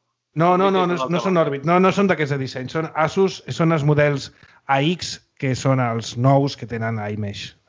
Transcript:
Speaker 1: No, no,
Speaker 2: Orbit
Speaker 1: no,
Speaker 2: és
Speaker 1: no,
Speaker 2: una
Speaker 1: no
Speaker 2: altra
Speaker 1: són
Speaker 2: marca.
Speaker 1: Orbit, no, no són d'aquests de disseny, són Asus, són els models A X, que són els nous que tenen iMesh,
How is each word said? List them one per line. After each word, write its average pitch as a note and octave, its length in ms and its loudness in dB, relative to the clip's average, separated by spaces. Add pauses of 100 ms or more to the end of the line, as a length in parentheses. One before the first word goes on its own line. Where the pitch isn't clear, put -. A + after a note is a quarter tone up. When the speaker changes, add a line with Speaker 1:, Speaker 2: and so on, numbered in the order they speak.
(340)
Speaker 1:
No, F3 220 4
no, F#3+ 100 4
Speaker 2:
Orbit F#3+ 80 2
Speaker 1:
no, F#3 80 2
Speaker 2:
és - 0 -
Speaker 1:
no, - 0 -
Speaker 2:
una F3 120 0
Speaker 1:
no E3+ 100 -2
Speaker 2:
altra E3+ 160 -2
Speaker 1:
són F#3+ 140 0
Speaker 2:
marca. D#3+ 140 2
Speaker 1:
Orbit, C#3 180 -6
no, F3 140 4
no F#3+ 120 4
són G3 140 2
d'aquests D3+ 280 0
de C#3 40 -4
disseny, C3 320 -8
són D#3+ 240 -6
Asus, D#3+ 540 0
són D#3+ 240 0
els D#3 120 0
models D3 480 2 (340)
A C#3 160 2
X, E3 340 -2 (220)
que C3 160 -2
són C3 260 2
els A#2 360 -4
nous C#3 400 4
que - 100 -14
tenen A2+ 360 -6
iMesh, G#2 460 -8 (200)